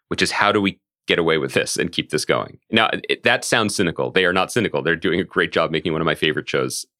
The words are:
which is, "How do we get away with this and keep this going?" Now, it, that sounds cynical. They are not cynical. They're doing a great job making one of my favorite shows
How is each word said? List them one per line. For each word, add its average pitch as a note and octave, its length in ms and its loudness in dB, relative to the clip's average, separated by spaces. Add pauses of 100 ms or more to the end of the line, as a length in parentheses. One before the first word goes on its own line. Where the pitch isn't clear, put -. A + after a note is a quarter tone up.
which - 140 -4
is, F2+ 80 2
"How G#2 220 2
do G#2+ 80 2
we G2 200 0 (260)
get F2 120 2
away D#2+ 180 2
with C#2 160 -2
this - 240 -2
and - 160 -2
keep - 180 -6
this D#2 140 -2
going?" G#1+ 340 -2 (120)
Now, A2 180 2 (220)
it, - 140 -4
that A#2 200 2
sounds A2 300 0
cynical. D2+ 360 -2
They F#2 140 2
are F2 80 2
not F#2 200 0
cynical. E2+ 300 0
They're E2 140 0
doing E2+ 240 0
a F2 40 -2
great E2+ 280 -2
job D#2+ 180 2
making D#2+ 220 -2
one D#2+ 80 -2
of E2 60 -2
my D#2 80 2
favorite D2+ 340 -2
shows C2 380 -2 (140)